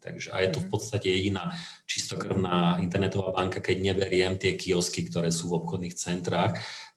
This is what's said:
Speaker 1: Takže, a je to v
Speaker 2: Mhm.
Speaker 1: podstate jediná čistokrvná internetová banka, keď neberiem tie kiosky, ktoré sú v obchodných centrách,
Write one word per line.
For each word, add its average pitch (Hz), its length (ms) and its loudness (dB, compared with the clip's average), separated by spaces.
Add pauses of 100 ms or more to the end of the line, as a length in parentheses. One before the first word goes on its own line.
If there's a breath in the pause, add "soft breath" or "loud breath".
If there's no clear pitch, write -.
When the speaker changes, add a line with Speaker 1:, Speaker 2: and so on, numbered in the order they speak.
Speaker 1:
Takže, - 320 -10
a 92 100 0
je 92 80 4
to 76 80 -2
v 190 80 -4
Speaker 2:
Mhm. - 60 -10
Speaker 1:
podstate 101 340 -2
jediná 92 480 0 (320 loud breath)
čistokrvná 90 960 2
internetová 95 480 0
banka, 92 300 0
keď 95 320 2
neberiem 92 420 2
tie 90 220 2
kiosky, 87 500 0
ktoré 85 240 2
sú 85 220 -2
v 82 80 2
obchodných 90 340 -4
centrách, 87 640 0 (380 loud breath)